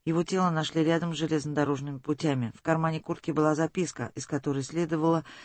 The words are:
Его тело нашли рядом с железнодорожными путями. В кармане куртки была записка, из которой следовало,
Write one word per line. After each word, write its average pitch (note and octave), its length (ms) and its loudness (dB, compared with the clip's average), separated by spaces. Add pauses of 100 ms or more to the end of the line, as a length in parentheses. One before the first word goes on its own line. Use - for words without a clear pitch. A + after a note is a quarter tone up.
Его E3 180 2
тело F#3 260 2
нашли D#3+ 320 0
рядом E3 320 2
с D#3 40 -6
железнодорожными C#3+ 800 0
путями. C3+ 600 -2
В - 40 -20
кармане D#3+ 400 0
куртки - 300 -6
была D#3 220 4
записка, D3+ 600 -2
из B2+ 100 -10
которой C#3 380 -2
следовало, D#3+ 640 0 (200)